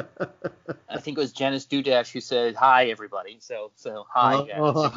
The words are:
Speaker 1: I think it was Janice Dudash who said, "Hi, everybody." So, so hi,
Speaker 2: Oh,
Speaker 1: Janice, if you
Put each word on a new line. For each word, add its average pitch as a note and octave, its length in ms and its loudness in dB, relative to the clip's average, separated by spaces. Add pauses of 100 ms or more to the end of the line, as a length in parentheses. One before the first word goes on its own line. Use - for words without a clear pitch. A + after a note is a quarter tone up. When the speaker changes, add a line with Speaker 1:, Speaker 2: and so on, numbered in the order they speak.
(880)
Speaker 1:
I - 120 -10
think D3 180 -10
it - 20 0
was B2+ 120 -2
Janice C3+ 340 -2
Dudash C3+ 460 0
who B2+ 80 -8
said, A#2+ 340 -2
"Hi, B2+ 320 6
everybody." G#2 540 -8
So, G#2+ 340 -12
so G#2+ 340 -12
hi, B2 260 4
Speaker 2:
Oh, C#3+ 120 0
Speaker 1:
Janice, C#3+ 300 0
if D#3 80 0
you C#3 120 2